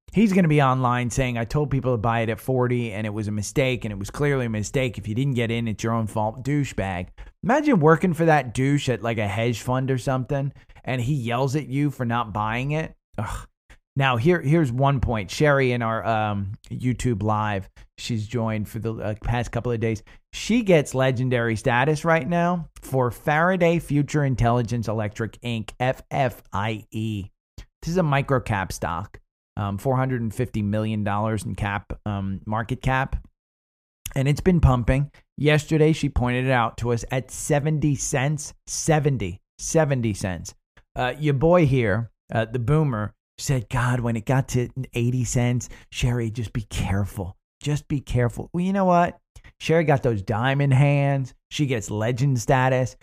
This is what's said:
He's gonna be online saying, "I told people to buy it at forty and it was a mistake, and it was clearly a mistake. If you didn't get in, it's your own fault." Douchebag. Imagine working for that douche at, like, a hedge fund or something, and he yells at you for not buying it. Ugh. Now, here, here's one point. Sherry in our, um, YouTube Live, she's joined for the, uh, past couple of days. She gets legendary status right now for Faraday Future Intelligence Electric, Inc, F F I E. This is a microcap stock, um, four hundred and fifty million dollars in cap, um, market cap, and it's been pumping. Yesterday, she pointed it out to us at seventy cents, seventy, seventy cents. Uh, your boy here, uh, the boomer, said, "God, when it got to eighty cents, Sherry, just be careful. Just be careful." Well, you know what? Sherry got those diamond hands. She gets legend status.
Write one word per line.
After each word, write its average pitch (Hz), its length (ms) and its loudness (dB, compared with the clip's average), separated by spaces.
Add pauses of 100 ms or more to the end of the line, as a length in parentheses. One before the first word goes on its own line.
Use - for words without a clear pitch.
(140)
He's 196 180 6
gonna 185 160 6
be 147 140 4
online 123 480 2
saying, 123 260 -2
"I 113 80 -2
told 147 260 -2
people 127 220 0
to 117 60 0
buy 113 220 0
it 113 100 0
at 107 100 -4
forty 123 520 0
and 110 140 -6
it 104 60 -4
was 104 160 -4
a - 20 -4
mistake, 120 540 -2
and 107 80 -6
it 98 60 -8
was 98 120 -8
clearly 139 360 0
a 113 40 -4
mistake. 110 460 -2
If 95 100 -10
you 107 80 -4
didn't 135 200 0
get 113 160 0
in, 117 180 -2
it's 107 160 -4
your 117 80 0
own 113 140 0
fault." 110 360 -4
Douchebag. 101 680 -2 (360)
Imagine 277 340 4
working 160 360 6
for 165 100 0
that 143 300 4
douche 139 340 2
at, 110 140 0
like, 113 160 -2
a 104 100 0
hedge 113 320 -2
fund 127 300 -2
or 131 80 0
something, 135 540 -2 (300)
and 123 180 -4
he 120 120 -2
yells 123 420 0
at 139 140 -2
you 143 220 0
for 127 160 -4
not 117 260 -2
buying 110 380 -2
it. 160 240 -4 (240)
Ugh. - 280 -8 (480)
Now, 135 220 2
here, 165 240 4
here's 143 320 2
one 135 280 2
point. 107 300 -2
Sherry 139 420 4
in 120 100 -2
our, 113 240 -2
um, 104 460 0 (180)
YouTube 120 520 -2
Live, 107 460 -2 (300)
she's 107 280 -4
joined 110 420 -4
for 113 100 -10
the, 110 160 -6
uh, 104 280 -6
past 120 300 -4
couple 120 180 -4
of 117 100 -2
days. 113 220 -2 (300)
She 233 300 0
gets 165 320 4
legendary 127 600 0
status 135 480 0
right 165 220 2
now 175 440 0 (100)
for 127 300 -2
Faraday 170 720 2
Future 143 440 0
Intelligence 120 640 0
Electric, 107 540 -6
Inc, 113 360 -6
F 131 220 -2 (100)
F 135 320 -2 (120)
I 104 360 -4
E. 110 380 -4 (540)
This 160 80 -6
is 180 80 2
a 180 40 4
microcap 135 720 0
stock, 85 480 -6 (380)
um, 101 180 -4
four 131 200 0
hundred 127 260 0
and 110 120 -6
fifty 113 280 -2
million 107 420 -2
dollars 104 400 -2
in 104 100 -6
cap, 101 380 -6 (140)
um, 98 400 -4
market 113 340 -4
cap, 131 420 -2 (920)
and 135 100 2
it's 143 140 2
been 180 200 4
pumping. 131 500 2 (260)
Yesterday, 151 560 4
she 147 160 0
pointed 123 380 0
it 135 40 0
out 120 280 2
to 120 160 -2
us 113 160 -4
at 127 200 -4
seventy 147 640 0
cents, 143 600 -2 (120)
seventy, 135 760 0 (160)
seventy 135 560 0
cents. 90 400 -6 (420)
Uh, 127 220 -2
your 147 160 0
boy 165 320 6
here, 117 440 2 (220)
uh, 113 140 0
the 120 120 -6
boomer, 123 540 0 (240)
said, 127 320 -2
"God, 123 320 0
when 117 160 -2
it 107 80 -8
got 135 240 0
to 123 220 0 (240)
eighty 120 300 0
cents, 123 440 0 (220)
Sherry, 120 400 -2
just 110 240 -8
be 117 80 -4
careful. 98 760 -4 (260)
Just 147 240 -4
be 143 140 -2
careful." - 540 -2
Well, 175 100 0
you 190 80 0
know 196 140 2
what? 175 320 4 (420)
Sherry 165 240 4
got 139 180 4
those 113 200 0
diamond 135 520 2
hands. 139 600 2 (160)
She 147 160 0
gets 120 220 -4
legend 117 520 0
status. 127 640 2